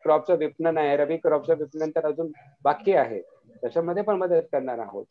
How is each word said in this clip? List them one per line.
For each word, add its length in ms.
क्रॉपचं 320
विपणन 420
आहे, 200
रबी 200
क्रॉपचं 360
विपणन 360
तर 160
अजून 260
बाकी 300
आहे. 280
त्याच्यामध्ये 420
पण 120
मदत 360
करणार 280
आहोत. 320